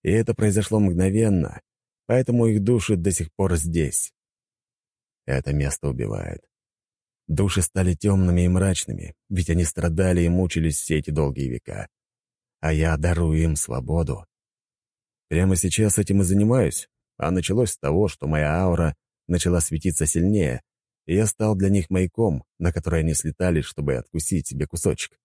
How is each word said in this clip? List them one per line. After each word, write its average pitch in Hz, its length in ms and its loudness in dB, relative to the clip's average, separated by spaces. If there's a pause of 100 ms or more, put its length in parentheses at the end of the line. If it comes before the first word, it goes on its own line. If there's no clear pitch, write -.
И 80 80 -2
это 110 240 2
произошло 107 460 2
мгновенно, 95 800 2 (460)
поэтому 120 400 2
их 107 160 2
души 110 340 2
до 87 140 0
сих 85 240 -4
пор 87 220 0
здесь. 80 580 -2 (1120)
Это 67 260 -4
место 71 360 -2
убивает. 50 540 -6 (840)
Души 98 360 0
стали 92 320 0
тёмными 90 480 2
и 87 60 4
мрачными, 90 680 -2 (160)
ведь 90 180 -2
они 85 160 2
страдали 87 580 0
и 85 60 2
мучились 85 500 0
все 78 200 -2
эти 73 120 -6
долгие 69 380 -2
века. 50 400 -10 (720)
А 78 120 0
я 78 240 2
дарую 80 460 2
им 78 140 2
свободу. 69 680 -4 (1040)
Прямо 92 280 2
сейчас 98 420 0
этим 98 220 2
и 95 40 2
занимаюсь, 101 640 2 (280)
а 80 140 -4
началось 95 420 0
с - 60 -10
того, 82 300 0
что - 180 -8
моя 76 340 0
аура 85 340 2 (320)
начала 87 340 0
светиться 80 460 -2
сильнее, 85 560 0 (440)
и 82 80 -2
я 107 120 2
стал 107 280 0
для 98 140 0
них 98 220 0
маяком, 92 540 -2 (140)
на 87 140 0
который 80 280 -2
они 78 140 0
слетали, 80 460 -2
чтобы 69 360 -4
откусить 78 500 -4
себе 69 200 -6
кусочек. - 580 -4